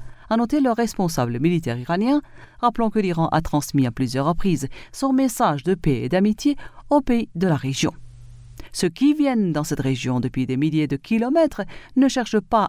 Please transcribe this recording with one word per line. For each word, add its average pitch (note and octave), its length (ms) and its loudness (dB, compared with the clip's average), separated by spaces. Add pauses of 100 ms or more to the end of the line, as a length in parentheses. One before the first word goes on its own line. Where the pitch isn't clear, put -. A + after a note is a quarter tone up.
(300)
A A3 60 2
noté A#3+ 240 0
le C4 120 2
responsable E3 680 -2
militaire D#3+ 380 0
iranien, G#3 420 0 (400)
rappelant A#3 300 0
que A3 80 0
l'Iran E3+ 300 0
a - 120 2
transmis C#3+ 460 0
à A#2+ 40 0
plusieurs C3 360 -2
reprises E3+ 420 0 (240)
son C4+ 220 0
message A#3+ 480 0
de F#3 120 2
paix C3+ 280 0
et B2+ 80 -4
d'amitié G#3+ 480 2 (320)
aux C#4+ 100 4
pays A#3 340 0
de F3 120 0
la D#3+ 100 4
région. - 380 -2 (760)
Ceux F3+ 200 -2
qui C#4+ 240 2
viennent B3 400 0
dans D3+ 100 -2
cette C3+ 160 -4
région B2+ 400 0
depuis B2+ 240 -2
des B2+ 140 -2
milliers D3+ 280 2
de C#3 100 -2
kilomètres B3+ 640 0 (340)
ne C4+ 120 6
cherchent A3+ 320 0
pas G3+ 280 0